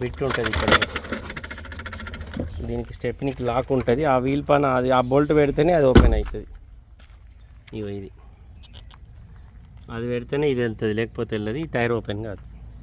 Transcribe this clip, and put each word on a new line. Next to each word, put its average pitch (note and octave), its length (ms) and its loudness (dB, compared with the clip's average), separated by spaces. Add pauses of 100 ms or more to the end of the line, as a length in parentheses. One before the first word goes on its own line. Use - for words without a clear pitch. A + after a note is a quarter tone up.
బిట్ B2 280 -6
ఉంటుంది A#2 260 -2
ఇక్కడ, A2+ 160 0 (2000)
దీనికి A#2 280 -4
స్టెప్నీకి B2+ 520 -4
లాక్ A#2+ 260 0
ఉంటుంది, B2 280 2 (100)
ఆ - 20 6 (100)
వీల్ C#3+ 240 0
పాన C#3+ 180 6 (120)
అది, B2+ 180 2
ఆ - 20 6 (120)
బోల్ట్ D3 280 4
పెడితేనే D3+ 400 4
అది C#3 120 6
ఓపెన్ A#2+ 260 8
అవుతుంది. G#2 320 -4 (1300)
ఇగో G#2 100 -6 (100)
ఇది, G2 120 -10 (1800)
అది A#2 180 -6
పెడితేనే C3 420 -2
ఇది B2 100 0
వెళ్తుంది, A2 360 0
లేకపోతే A2+ 360 -4
వెళ్ళదు. G#2+ 280 -4
ఈ D3+ 120 -8
టైర్ A#2 220 2
ఓపెన్ G#2 300 -6
కాదు. F#2+ 140 -10 (400)